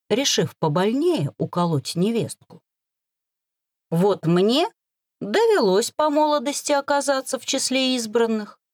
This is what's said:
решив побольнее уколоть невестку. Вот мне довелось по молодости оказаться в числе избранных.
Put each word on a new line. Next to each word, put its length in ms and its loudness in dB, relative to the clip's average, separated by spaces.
решив 480 0
побольнее 800 0
уколоть 580 -4
невестку. 680 -4
Вот 340 2
мне 420 2
довелось 720 2
по 180 0
молодости 640 0
оказаться 640 -2
в 80 -18
числе 500 -2
избранных. 640 -4